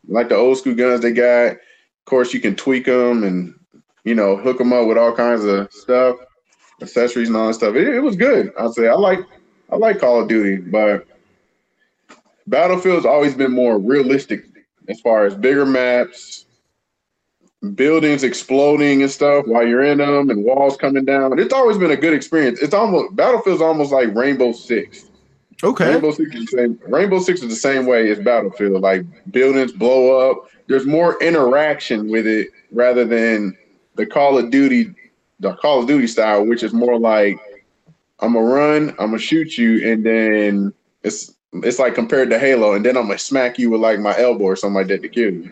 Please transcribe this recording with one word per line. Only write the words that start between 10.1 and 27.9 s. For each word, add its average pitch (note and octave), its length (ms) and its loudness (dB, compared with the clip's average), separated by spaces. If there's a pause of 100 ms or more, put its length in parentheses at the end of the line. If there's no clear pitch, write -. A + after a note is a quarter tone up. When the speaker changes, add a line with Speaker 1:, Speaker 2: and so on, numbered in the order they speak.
Speaker 1:
of A2 80 -4
Duty, G2+ 280 0
but G2+ 500 -2 (1400)
Battlefield's F3+ 600 0
always D3 280 2
been C3 180 -2
more B2 260 2
realistic B2+ 680 0 (440)
as - 120 -12
far A2 240 2
as G2 100 0
bigger C3+ 300 2
maps, B2 800 -2 (1300)
buildings D3 480 2
exploding C#3 800 2
and C#3 80 0
stuff C#3+ 360 0
while A#2+ 200 2
you're A#2+ 160 2
in C#3+ 180 2
'em, C#3+ 280 0
and G#2 160 -2
walls C3+ 320 2
coming C3+ 300 -2
down. C3+ 320 0
It's A3+ 160 0
always A#3 240 2
been F3 140 2
a C3 40 0
good D#3+ 160 0
experience. C#3+ 480 -2
It's D3+ 140 -2
almost, G3 420 0
Battlefield's F#3 460 0
almost D3+ 300 0
like A#2+ 220 0
Rainbow B2+ 380 0
Six. - 540 -6 (560)
Speaker 2:
Okay. A#3 300 0
Speaker 1:
Rainbow D#3 200 0
Six D3+ 220 -6
is A#2 160 -10
the B2+ 80 -2
same, A#2+ 280 -2
Rainbow F#3 340 0
Six F3+ 220 -2
is A#2 60 -8
the A2+ 80 -6
same C3+ 300 -2
way A2+ 240 2